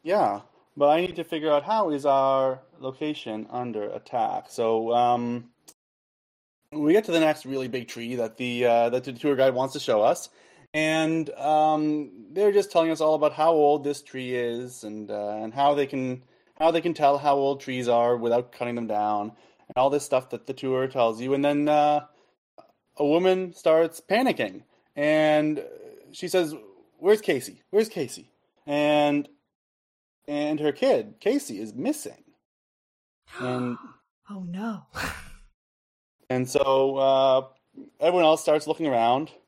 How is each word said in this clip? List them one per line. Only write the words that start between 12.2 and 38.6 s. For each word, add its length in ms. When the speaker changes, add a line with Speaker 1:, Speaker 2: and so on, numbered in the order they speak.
Speaker 1:
they're 200
just 180
telling 200
us 100
all 140
about 180
how 200
old 300
this 200
tree 320
is 500
and, 260
uh, 200
and 220
how 220
they 120
can, 360
how 120
they 100
can 140
tell 240
how 160
old 260
trees 280
are 280
without 360
cutting 240
them 100
down 460
and 80
all 140
this 140
stuff 260
that 160
the 80
tour 320
tells 340
you. 140
And 100
then, 240
uh, 380
a 100
woman 460
starts 480
panicking, 640
and 680
she 160
says, 260
"Where's 220
Casey? 500
Where's 180
Casey?" 420
And, 640
and 320
her 120
kid, 480
Casey, 400
is 140
missing. 500
And 360
Speaker 2:
<gasps> 260
Oh, 180
no. 460
<laughs> 1400
Speaker 1:
and 180
so, 480
uh, 500
everyone 240
else 180
starts 240